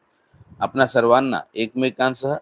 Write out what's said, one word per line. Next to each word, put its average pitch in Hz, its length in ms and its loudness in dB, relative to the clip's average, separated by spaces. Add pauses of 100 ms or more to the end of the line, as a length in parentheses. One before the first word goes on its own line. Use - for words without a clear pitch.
(600)
आपणा 127 260 0
सर्वांना 120 540 2 (160)
एकमेकांसह 127 880 -2